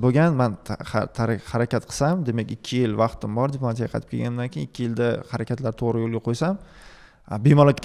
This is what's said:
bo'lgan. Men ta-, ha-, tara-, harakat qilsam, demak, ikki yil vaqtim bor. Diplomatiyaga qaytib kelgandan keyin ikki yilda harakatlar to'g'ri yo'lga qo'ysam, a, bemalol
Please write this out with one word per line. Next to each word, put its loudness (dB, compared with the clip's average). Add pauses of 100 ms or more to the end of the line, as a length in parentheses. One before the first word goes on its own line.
bo'lgan. 4
Men 0 (100)
ta-, -6 (140)
ha-, 0 (120)
tara-, 0 (120)
harakat -2
qilsam, 0
demak, -2
ikki -2
yil 0
vaqtim -2
bor. 0
Diplomatiyaga -4
qaytib -6
kelgandan -4
keyin -8
ikki -4
yilda 0 (240)
harakatlar -4
to'g'ri 0
yo'lga -2
qo'ysam, 0 (720)
a, -4
bemalol 8 (120)